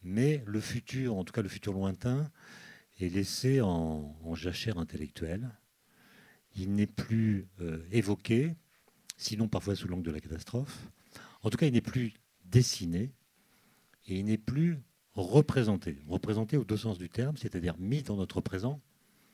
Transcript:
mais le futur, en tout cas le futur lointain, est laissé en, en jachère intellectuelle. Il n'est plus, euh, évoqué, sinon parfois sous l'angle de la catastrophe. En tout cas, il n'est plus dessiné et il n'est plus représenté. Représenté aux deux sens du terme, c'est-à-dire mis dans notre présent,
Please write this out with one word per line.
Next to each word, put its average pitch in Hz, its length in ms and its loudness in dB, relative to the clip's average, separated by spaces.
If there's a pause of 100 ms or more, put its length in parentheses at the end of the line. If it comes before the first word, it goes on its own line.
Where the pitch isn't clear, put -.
mais 127 380 2
le 104 160 -2
futur, 123 560 -4
en 92 60 -2
tout - 100 -10
cas 117 80 0
le 95 80 -2
futur - 240 -6
lointain, 120 560 -2 (720)
est 92 100 0
laissé 101 520 2
en, 80 640 0
en 82 120 -4
jachère 90 420 -4
intellectuelle. 82 720 -6 (1040)
Il 98 200 -2
n'est 104 100 4
plus, 107 600 0 (120)
euh, 82 320 -6
évoqué, 113 640 2 (640)
sinon 110 300 0
parfois 98 280 0
sous - 120 -6
l'angle 90 160 -4
de 82 80 -2
la 76 80 -4
catastrophe. 117 680 -6 (540)
En 110 80 0
tout 117 80 -2
cas, 165 80 4
il 135 80 4
n'est 117 80 6
plus 120 320 -2 (300)
dessiné 95 680 4 (920)
et 95 140 -4
il 101 60 -2
n'est 107 120 2
plus 151 400 2 (360)
représenté. 104 840 4 (100)
Représenté 107 500 0
aux 120 80 2
deux 104 120 0
sens 101 220 -2
du 87 100 -8
terme, 139 260 -2
c'est-à-dire 87 440 -2
mis 123 240 -2
dans 107 120 -2
notre 92 260 -2
présent, 127 400 -4 (520)